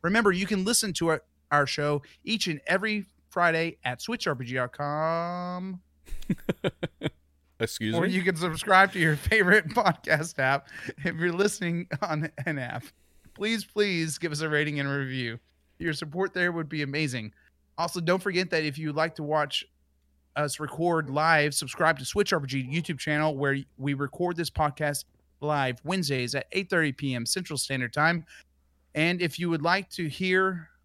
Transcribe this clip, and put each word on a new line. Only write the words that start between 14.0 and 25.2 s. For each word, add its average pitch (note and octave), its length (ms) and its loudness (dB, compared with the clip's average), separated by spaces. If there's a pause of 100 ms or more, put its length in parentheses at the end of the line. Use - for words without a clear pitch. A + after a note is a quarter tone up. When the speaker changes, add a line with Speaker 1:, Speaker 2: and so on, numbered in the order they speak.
Speaker 1:
give E3+ 140 -4
us D3 80 -4
a D#3+ 80 -2
rating D3 320 0
and C#3 80 -2
review. C3 500 -4 (400)
Your E3 160 -2
support E3+ 400 -4
there F3 180 0
would E3 160 -4
be D3+ 140 -4
amazing. C3+ 500 -2 (460)
Also, E3+ 220 -2
don't F3+ 220 2
forget F#3 280 0
that D#3+ 140 2
if C#3+ 140 -2
you'd D3+ 180 -4
like D#3+ 180 0
to D#3 80 -8
watch D3 420 0 (720)
us D3 240 -2
record D#3+ 480 0
live, D3+ 460 4
subscribe D#3 440 2
to C3 60 -10
Switch G3+ 300 2
R D#3+ 60 2
P C#3 60 -6
G C3 240 -2
YouTube D#3 280 -2
channel D3+ 380 0
where C#3 200 2 (220)
we C#3 160 -2
record E3 420 -2
this E3 140 -4
podcast D3 540 -2 (360)